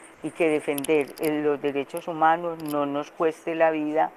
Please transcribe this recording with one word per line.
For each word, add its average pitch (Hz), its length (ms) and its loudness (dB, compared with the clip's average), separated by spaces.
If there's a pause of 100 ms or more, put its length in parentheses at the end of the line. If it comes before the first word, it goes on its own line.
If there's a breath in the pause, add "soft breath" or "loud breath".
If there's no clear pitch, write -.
(220 loud breath)
y 156 80 -6
que 165 180 0
defender, 147 600 0 (120)
eh, 151 220 0
los 147 180 0
derechos 139 480 -4
humanos 165 560 2
no 147 220 -2
nos 143 240 -4
cueste 165 440 -2
la 165 160 4
vida. 151 460 0